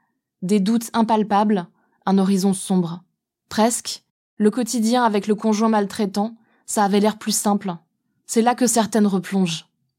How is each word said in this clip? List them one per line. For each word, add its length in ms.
des 200
doutes 340
impalpables, 720
un 120
horizon 340
sombre. 500
Presque, 540
le 140
quotidien 540
avec 220
le 80
conjoint 360
maltraitant, 680
ça 180
avait 160
l'air 180
plus 160
simple. 400
C'est 160
là 120
que 120
certaines 400
replongent. 640